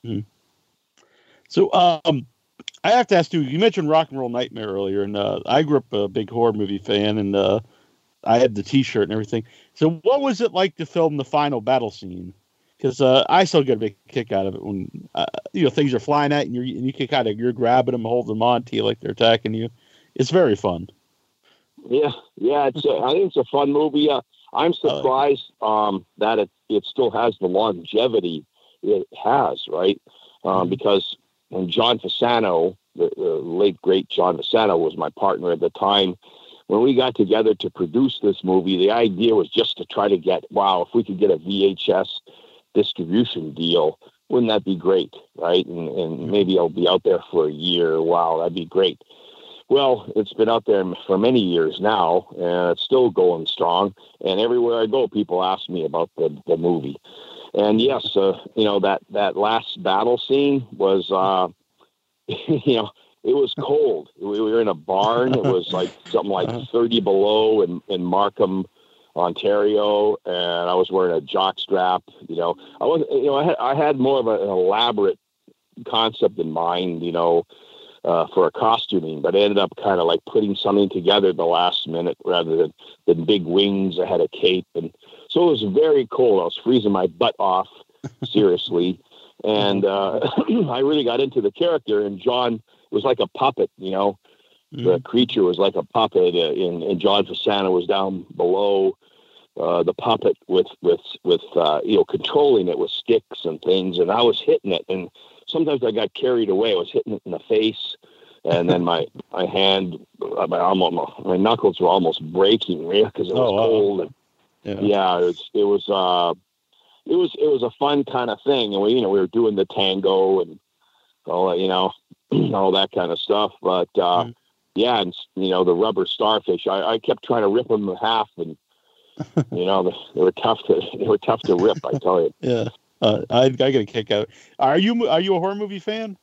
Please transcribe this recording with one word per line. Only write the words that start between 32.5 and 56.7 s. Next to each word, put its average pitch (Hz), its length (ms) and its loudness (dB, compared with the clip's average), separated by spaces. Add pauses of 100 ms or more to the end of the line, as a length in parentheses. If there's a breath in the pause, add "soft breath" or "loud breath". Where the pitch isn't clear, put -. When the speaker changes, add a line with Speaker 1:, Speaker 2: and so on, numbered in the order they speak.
Speaker 2:
the, 85 200 0
the 78 80 -6 (120)
late, 87 460 0
great 92 280 0
John 87 280 0
Fasano 107 420 2
was 80 180 -2
my 78 140 -4
partner 90 400 -2
at 80 80 -2
the 85 120 0
time, 98 440 0 (520 loud breath)
when 107 140 2
we 131 140 4
got 127 200 0
together 110 400 2
to 92 140 -8
produce 110 520 -2
this 101 220 -2
movie, 92 340 0
the 98 140 4
idea 113 440 2
was 92 140 2
just - 280 -2
to - 80 -12
try 104 220 -2
to 98 100 2
get, 87 340 -2
wow, 95 320 2
if - 100 -10
we - 100 2
could 95 160 -8
get 98 120 4
a 85 60 2
V 95 280 -2
H 98 240 0
S 95 320 -2 (520 soft breath)
distribution 87 800 -2
deal, 82 460 0 (300 soft breath)
wouldn't 120 220 0
that 107 120 0
be 95 120 -2
great, 87 380 0 (220)
right? 87 300 0
And, 85 240 -8
and 80 300 -6
Speaker 1:
Mm-hmm. 82 120 -6
Speaker 2:
maybe 95 260 2
I'll 85 120 2
be 113 180 0
out 113 160 2
there 92 160 2 (120)
for 82 160 2
a 76 40 -4
year. 80 500 -2
Wow, 82 380 0
that'd 85 160 -4
be 85 100 -8
great. 92 360 0 (680 loud breath)
Well, 131 480 2
it's 104 160 -4
been 110 160 2
out 117 160 0
there 101 160 2
m-, 90 140 -4 (120)
for 95 100 2
many 120 240 2
years 85 380 0
now, 92 480 0 (100)
and 87 340 0
it's - 100 -2
still 127 280 2
going 87 360 0
strong. 92 480 0 (300 soft breath)
And 95 160 -2
everywhere 117 420 0
I 110 40 2
go, 117 220 0
people 92 360 -2
ask 92 260 -4
me 87 160 -4
about 82 320 -2
the, 76 180 -2 (120)
the 82 100 0
movie. 80 400 -2 (560 loud breath)